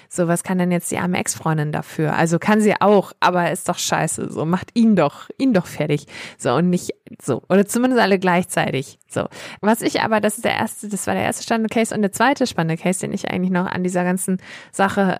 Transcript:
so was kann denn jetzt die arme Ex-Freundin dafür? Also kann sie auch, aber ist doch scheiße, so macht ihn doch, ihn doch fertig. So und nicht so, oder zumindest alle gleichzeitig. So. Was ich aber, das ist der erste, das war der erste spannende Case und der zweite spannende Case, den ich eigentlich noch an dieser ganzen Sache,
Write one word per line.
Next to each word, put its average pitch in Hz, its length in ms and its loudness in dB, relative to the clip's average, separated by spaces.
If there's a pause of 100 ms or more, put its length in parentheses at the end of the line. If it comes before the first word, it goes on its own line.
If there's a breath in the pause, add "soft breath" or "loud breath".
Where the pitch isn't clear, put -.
so 180 180 0
was 175 160 0
kann 185 160 -2
denn 180 140 2
jetzt 175 180 -2
die - 80 -2
arme 180 200 0
Ex-Freundin 156 520 -2
dafür? - 460 -2
Also 165 240 2
kann 214 200 2
sie 208 200 4
auch, 202 400 4
aber 175 320 2
ist - 160 -4
doch 175 100 -2
scheiße, - 540 -2
so 127 120 -4
macht 175 300 -2
ihn 226 220 6
doch, 147 320 0 (100)
ihn 269 160 2
doch 175 120 2
fertig. 147 400 -2 (300 loud breath)
So 127 180 0
und 170 140 4
nicht 180 260 0 (280)
so, - 260 -2
oder 196 160 6
zumindest 240 380 2
alle 196 160 4
gleichzeitig. 165 800 0 (100)
So. - 200 -4 (320 loud breath)
Was 214 220 2
ich - 180 0
aber, 220 200 2
das 214 140 0
ist 233 100 -8
der - 120 0
erste, - 320 -6
das 202 180 -6
war 196 80 -2
der 190 80 -2
erste - 220 -4
spannende 220 280 -2
Case 226 220 0
und 208 80 0
der 196 80 2
zweite 254 380 0
spannende 165 340 -2
Case, 185 160 0
den - 140 -6
ich - 180 -6
eigentlich 185 220 -2
noch 180 140 0
an - 180 -4
dieser 180 180 0
ganzen 185 360 0 (340 loud breath)
Sache, 196 480 0